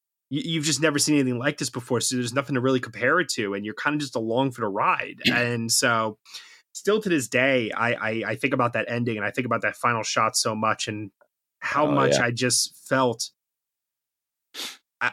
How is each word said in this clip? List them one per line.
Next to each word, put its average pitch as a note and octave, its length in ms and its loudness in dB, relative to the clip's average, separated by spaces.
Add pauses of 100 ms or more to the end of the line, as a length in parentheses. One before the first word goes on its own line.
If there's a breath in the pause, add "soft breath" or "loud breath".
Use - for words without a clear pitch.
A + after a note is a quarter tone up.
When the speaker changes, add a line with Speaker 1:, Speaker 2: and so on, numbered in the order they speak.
(300)
Speaker 1:
y-, C#3 140 -2
you've D#3+ 200 0
just C#3+ 180 0
never D3 160 4
seen D3+ 180 2
anything B2+ 220 2
like C#3+ 200 -2
this - 120 -4
before. A#2+ 300 -2
So B2+ 160 -2
there's A#2+ 180 -4
nothing C#3 220 -2
to B2 60 2
really C3 180 2
compare B2+ 400 0
it D3 100 -2
to. G2+ 240 -2
And G2+ 100 -4
you're G#2+ 100 -6
kinda D3 240 -2
just C#3+ 180 -6
along A#2+ 360 0
for A#2+ 100 -6
the G#2+ 60 0
ride. B2+ 560 -2
Speaker 2:
<clears throat> A#2+ 80 4
Speaker 1:
And A#2+ 400 0
so A2+ 460 2 (560 loud breath)
still G#3+ 280 0
to G#3+ 80 -2
this C#3+ 180 0
day, B2+ 440 2
I, A#2 220 0
I, A2 160 -4 (180)
I A2 80 -2
think C#3 180 -2
about A#2+ 200 2
that A2 160 -2
ending A#2+ 280 -2
and G2+ 80 -2
I G#2 60 -2
think B2 140 -2
about A2+ 160 0
that G#2 140 -2
final A#2+ 280 0
shot A2 320 2
so A2+ 200 0
much G#2+ 320 0
and G#2+ 240 -6 (480)
how D3 260 0
Speaker 2:
Oh, - 20 2
Speaker 1:
much C#3 300 4
Speaker 2:
yeah. - 20 2
Speaker 1:
I A#2+ 120 2
just A#2+ 440 0 (120)
felt B2+ 420 2 (1700 loud breath)
I, A#2+ 120 -2